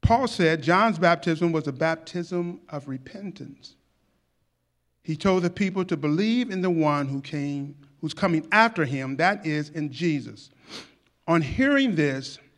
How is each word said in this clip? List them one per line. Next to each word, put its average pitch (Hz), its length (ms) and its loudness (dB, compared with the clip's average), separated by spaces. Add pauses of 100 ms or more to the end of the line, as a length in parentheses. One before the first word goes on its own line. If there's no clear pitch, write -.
Paul 240 260 4
said, 165 360 2
"John's 185 360 4
baptism 170 540 2
was 156 160 -2
a 139 40 -4
baptism 170 880 -4 (100)
of 143 180 -10
repentance." 135 880 -14 (1300)
He 156 140 -4
told 185 260 2
the 175 80 2
people 190 340 -2
to 175 120 -2
believe 208 540 0
in 185 120 -4
the 185 80 2
one 147 360 2
who 135 140 -4
came, 143 560 -6 (240)
who's 156 140 -6
coming 165 360 0
after 220 340 4
him, 135 320 -4
that 196 300 2
is, 151 240 -2
in 151 220 -6
Jesus. 127 580 -6 (760)
On 165 160 4
hearing 262 520 2
this 139 440 -2 (200)